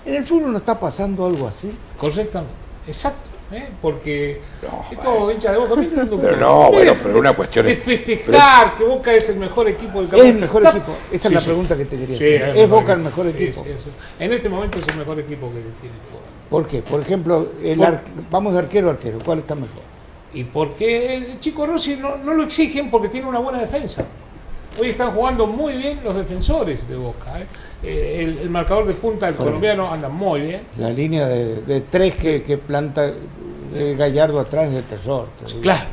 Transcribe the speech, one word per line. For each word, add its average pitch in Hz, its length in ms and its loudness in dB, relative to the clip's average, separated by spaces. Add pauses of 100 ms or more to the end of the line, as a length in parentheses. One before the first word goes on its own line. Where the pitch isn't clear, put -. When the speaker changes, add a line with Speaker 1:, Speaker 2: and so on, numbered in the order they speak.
Speaker 1:
¿En 269 80 -4
el 285 120 -2
fútbol 311 260 2
no 208 60 0
está 226 200 -2
pasando 190 480 -4
algo 147 220 -2
así? 190 240 -10 (260)
Speaker 2:
Correctamente, 160 560 -4 (320)
exacto, 285 420 -6 (240)
¿eh? 262 160 -12 (140)
Porque 147 580 -4 (220)
Speaker 3:
No, - 280 -10
Speaker 2:
estos - 220 -6
Speaker 3:
bueno. 214 200 2
Speaker 2:
hinchas 220 200 0
de 202 60 2
Boca, 233 180 2
miren, 330 180 0
Speaker 3:
Pero 254 120 0
Speaker 2:
doctor, 202 320 2
Speaker 3:
no, 135 180 6 (140)
Speaker 2:
miren, - 20 6 (140)
Speaker 3:
bueno, - 160 8
pero 104 160 4
una 135 180 6
cuestión 107 300 2
Speaker 2:
de 123 60 4
Speaker 3:
es, - 80 0
Speaker 2:
festejar 247 960 6
Speaker 3:
pero - 20 -12
Speaker 2:
que 220 80 0
Boca 240 280 2
es 220 160 6
el 196 100 0
mejor 202 300 0
equipo 196 320 -4
del 180 60 -2
Speaker 1:
¿Es 165 60 -6
el 196 60 6
Speaker 2:
campeonato. 240 220 10
Speaker 1:
mejor 196 240 4
Speaker 2:
Está 214 140 8
Speaker 1:
equipo? 156 140 -8 (180)
Esa 185 40 -8
es 180 80 -2
Speaker 2:
Sí, 190 120 4
Speaker 1:
la 165 60 6
Speaker 2:
sí. 156 60 -2
Speaker 1:
pregunta 170 300 0
que 139 80 -2
te 139 140 -8
quería 127 180 -6
Speaker 2:
Sí, 131 80 -2
Speaker 1:
hacer. 151 120 6
Speaker 2:
es 135 60 4
el 139 80 0
Speaker 1:
¿Es 139 60 2
Speaker 2:
mejor 214 240 8
Speaker 1:
Boca - 120 4
el 180 80 2
Speaker 2:
equipo. 156 100 -4
Speaker 1:
mejor 175 160 -2 (100)
Speaker 2:
Sí, - 80 -2
Speaker 1:
equipo? - 200 -6
Speaker 2:
sí, 143 120 -10
sí. 127 140 -12 (300)
En 190 120 -2
este 240 160 -2
momento 190 300 -4
es 151 100 -8
el 156 80 -2
mejor 151 220 -6
equipo 143 300 -8
que 120 40 -12
tiene 117 440 -14
el - 120 -20
fútbol. - 140 -18 (260)
Speaker 1:
¿Por 151 200 0
qué? 123 140 -4
Por 147 180 -2
ejemplo, 175 480 0 (140)
el 160 160 0
Speaker 2:
Por 175 80 6
Speaker 1:
ar-, - 160 0 (280)
vamos 202 240 0
de 180 60 2
arquero 180 280 2
a 160 40 2
arquero, 113 300 -6
¿cuál 160 180 -2
está 151 160 -8
mejor? 110 260 -12 (500)
Speaker 2:
Y 127 120 -8
porque 226 720 -2
el 254 240 -10
Chico 302 260 -4
Rossi 285 300 -2
no, 277 220 -6
no 277 160 -4
lo 311 100 2
exigen 277 460 -2
porque 208 180 2
tiene 262 180 -8
una 247 140 -4
buena 254 200 -4
defensa. 269 440 -6 (760)
Hoy 240 100 0
están 247 200 -2
jugando 226 360 0
muy 262 300 -4
bien 285 280 -6
los 196 100 -2
defensores 180 720 -2
de 127 80 -10
Boca, 127 440 -10
¿eh? - 60 -12 (360)
Eh, 156 420 -4
el, 160 140 -4
el 175 120 -6
marcador 190 360 0
de 190 80 -2
punta 208 320 -4
del 165 100 -2
Speaker 1:
Bueno. 123 140 0
Speaker 2:
colombiano 190 420 0
anda 151 160 -6
muy 165 320 -2
bien. 160 220 -6 (160)
Speaker 1:
La 117 120 -2
línea 147 360 0
de, 120 360 -2
de 135 180 -2
tres 185 360 0
que, 156 260 0
que 143 160 -2
planta, 143 520 -2 (640)
eh, 143 240 -2
Gallardo 147 420 2
atrás 147 260 0
es 135 80 -2
de 127 80 -4
terror, 110 440 -6 (140)
te 117 60 -16
digo. 117 160 -12
Speaker 2:
Claro, 185 300 0